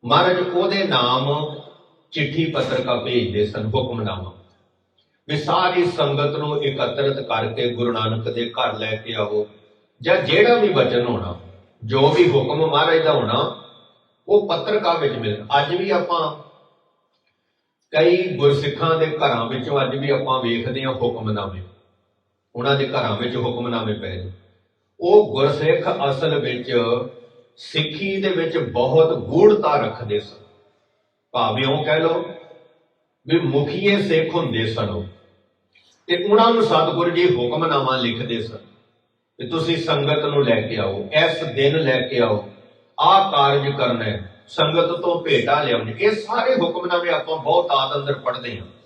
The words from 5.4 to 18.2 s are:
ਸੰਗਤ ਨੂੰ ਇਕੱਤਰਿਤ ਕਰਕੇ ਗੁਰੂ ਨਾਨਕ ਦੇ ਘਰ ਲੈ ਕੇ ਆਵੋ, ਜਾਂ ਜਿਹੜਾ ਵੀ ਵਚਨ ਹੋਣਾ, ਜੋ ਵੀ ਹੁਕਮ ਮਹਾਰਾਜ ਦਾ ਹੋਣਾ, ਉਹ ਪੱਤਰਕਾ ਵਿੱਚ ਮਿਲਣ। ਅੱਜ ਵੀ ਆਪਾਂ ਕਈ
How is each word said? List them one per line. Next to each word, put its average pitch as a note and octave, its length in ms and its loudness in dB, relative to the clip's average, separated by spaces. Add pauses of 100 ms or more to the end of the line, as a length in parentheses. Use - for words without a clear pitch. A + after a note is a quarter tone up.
ਸੰਗਤ C#3+ 500 0
ਨੂੰ D3 260 -4
ਇਕੱਤਰਿਤ C#3 640 -2
ਕਰਕੇ A#2 460 -2
ਗੁਰੂ A#2+ 180 -2
ਨਾਨਕ A2+ 380 -2
ਦੇ A#2 200 -4
ਘਰ A2+ 300 -4
ਲੈ A2 160 -4
ਕੇ A2+ 200 -10
ਆਵੋ, G#2 300 -2 (560)
ਜਾਂ F3 200 4
ਜਿਹੜਾ A#3 340 4
ਵੀ G#3+ 180 2
ਵਚਨ B2 320 2
ਹੋਣਾ, F#2 340 -4 (440)
ਜੋ C3+ 260 2
ਵੀ D#3+ 200 6
ਹੁਕਮ C3+ 360 2
ਮਹਾਰਾਜ D#3 380 2
ਦਾ B2 100 4
ਹੋਣਾ, A2 260 0 (880)
ਉਹ G3+ 200 4
ਪੱਤਰਕਾ F3 460 0
ਵਿੱਚ C3+ 200 0
ਮਿਲਣ। G#2+ 320 -4 (140)
ਅੱਜ D#3 160 -2
ਵੀ G3 160 -2
ਆਪਾਂ E3+ 300 0 (1700)
ਕਈ F3 340 4 (100)